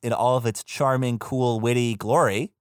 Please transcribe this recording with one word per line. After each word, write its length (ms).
in 80
all 240
of 100
its 200
charming, 520
cool, 440
witty 340
glory, 640